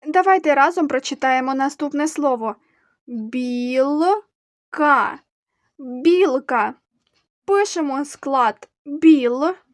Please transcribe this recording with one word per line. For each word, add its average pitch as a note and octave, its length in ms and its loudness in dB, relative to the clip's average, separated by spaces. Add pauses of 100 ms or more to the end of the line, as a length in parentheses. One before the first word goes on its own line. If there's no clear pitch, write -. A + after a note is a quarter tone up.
Давайте F4+ 480 2
разом D#4+ 320 2
прочитаємо C4 680 -2
наступне C#4+ 520 -4
слово. B3+ 480 -4 (520)
Білка. B3+ 1160 -2 (1500)
Білка. C4 960 0 (720)
Пишемо E4 600 -2
склад C4 640 -2 (160)
«Біл». D4 720 2 (180)